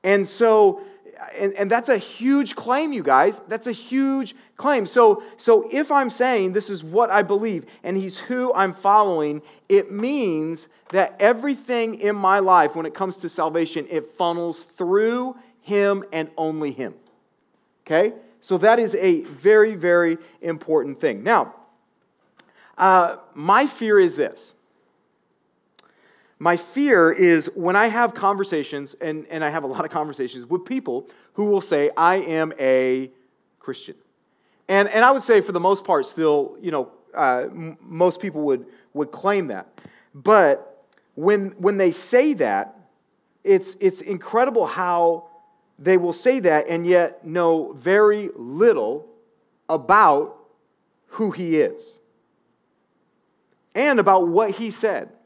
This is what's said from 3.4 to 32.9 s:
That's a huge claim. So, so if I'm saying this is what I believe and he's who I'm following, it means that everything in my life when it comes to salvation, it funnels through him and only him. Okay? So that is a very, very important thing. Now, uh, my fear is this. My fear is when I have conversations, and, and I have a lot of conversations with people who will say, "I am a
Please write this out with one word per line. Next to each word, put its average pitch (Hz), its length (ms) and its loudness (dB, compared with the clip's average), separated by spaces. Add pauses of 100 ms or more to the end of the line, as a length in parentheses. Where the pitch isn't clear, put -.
That's 220 180 -8
a 247 60 -6
huge 269 600 -4 (220)
claim. 254 300 -2
So, 226 360 4 (140)
so 226 340 2
if 294 220 -2
I'm 269 180 0
saying 226 420 -2
this 202 180 -6
is 180 120 -10
what 185 280 0
I 202 120 2
believe 202 440 -4 (180)
and 185 120 -6
he's 190 200 -6
who 254 380 -6
I'm 185 180 0
following, 180 680 0 (260)
it 196 240 2
means 196 760 -6 (220)
that - 280 -2
everything 233 840 -2
in 208 160 -2
my 196 220 0
life 175 380 2
when 165 100 -8
it 151 80 -12
comes 185 240 -8
to 175 100 -12
salvation, 160 640 -4
it 156 220 -8
funnels 170 500 -6
through 226 760 -2 (240)
him 202 520 -2
and 160 260 -6
only 156 320 -6
him. 127 240 -10 (880)
Okay? 175 300 0 (260)
So - 180 -4
that 220 200 4
is 220 160 -2
a 180 300 0
very, 214 500 2
very 175 420 0 (240)
important 151 600 -4
thing. 110 220 -4
Now, 180 320 0 (1200)
uh, 185 380 4 (180)
my 196 320 2
fear 214 320 0
is 175 180 4
this. - 380 -6 (1800)
My 175 180 2
fear 196 540 2
is 170 440 2
when 180 220 -2
I 220 120 4
have 233 260 -2
conversations, 190 840 -4
and, 156 260 -8
and 160 160 -10
I 151 60 -4
have 151 160 -6
a - 20 -8
lot 135 200 -6
of 151 40 -12
conversations 135 560 -8
with 180 200 -6
people 143 420 -8 (240)
who 208 140 -4
will 202 160 0
say, 147 340 0
"I 175 200 4
am 160 440 -4
a 131 500 0 (480)